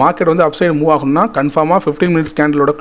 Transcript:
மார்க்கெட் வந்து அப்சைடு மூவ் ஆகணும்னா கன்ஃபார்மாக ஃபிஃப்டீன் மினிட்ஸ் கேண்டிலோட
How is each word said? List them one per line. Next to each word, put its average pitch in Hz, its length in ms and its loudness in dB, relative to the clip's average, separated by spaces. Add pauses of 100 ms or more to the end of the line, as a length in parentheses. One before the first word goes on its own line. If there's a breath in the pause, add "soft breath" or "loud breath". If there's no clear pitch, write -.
மார்க்கெட் 170 300 0
வந்து 170 140 2
அப்சைடு 165 340 0
மூவ் 156 160 2
ஆகணும்னா 139 280 0 (140)
கன்ஃபார்மாக 156 480 0
ஃபிஃப்டீன் 175 300 0
மினிட்ஸ் 156 240 -2
கேண்டிலோட 147 400 0